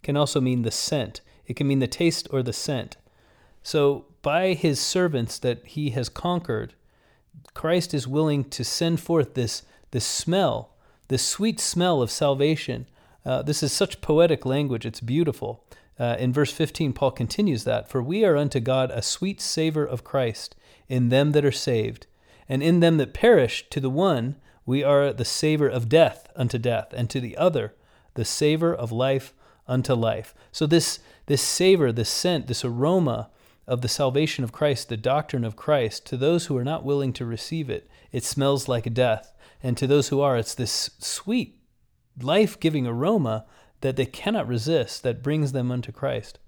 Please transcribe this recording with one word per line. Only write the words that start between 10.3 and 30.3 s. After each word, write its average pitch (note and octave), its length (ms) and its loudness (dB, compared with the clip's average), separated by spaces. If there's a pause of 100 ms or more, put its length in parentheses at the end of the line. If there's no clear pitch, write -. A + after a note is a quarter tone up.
this C3+ 180 -2
sweet G#3 340 -2
smell E3+ 420 0
of A#2 100 0
salvation. C#3 760 0 (380)
Uh, C3 160 -2
this D3 220 -2
is C#3+ 80 -2
such - 300 -2
poetic D#3+ 440 4
language. C3 400 -2
It's A#2 160 -10
beautiful. B2+ 640 -2 (340)
Uh, A#2+ 180 0
in B2+ 140 0
verse C#3 220 2
fifteen, D3+ 400 -2
Paul C3+ 180 0
continues C3 540 -2
that, A2+ 240 -2
"For C3 120 -2
we F3+ 220 0
are E3+ 140 6
unto C#3+ 240 0
God C3 300 0
a A2+ 100 -4
sweet - 400 -6
savor D#3 440 -2
of B2+ 200 -8
Christ B2 500 -4 (320)
in B2 220 2
them C#3+ 240 4
that D3 100 4
are C#3 80 4
saved, A2+ 560 -4 (400)
and C3+ 160 -2
in E3+ 160 6
them E3 180 6
that C3+ 160 0
perish, F#3 560 4
to C#3 120 -6
the C3 80 -2
one C#3 480 0 (280)
we C3+ 160 0
are C#3+ 300 4
the G#2+ 140 -4
savor D3+ 420 2
of A#2 220 0
death D3+ 480 4
unto B2 200 -2
death, A#2 360 -2
and A#2+ 160 -2
to C3+ 100 -4
the A#2+ 160 -8
other C#3+ 400 0 (380)
the A#2+ 100 -4
savor D#3 500 0
of A#2 200 -6
life C3+ 400 0 (340)
unto B2+ 260 0
life." A2+ 400 -2 (200)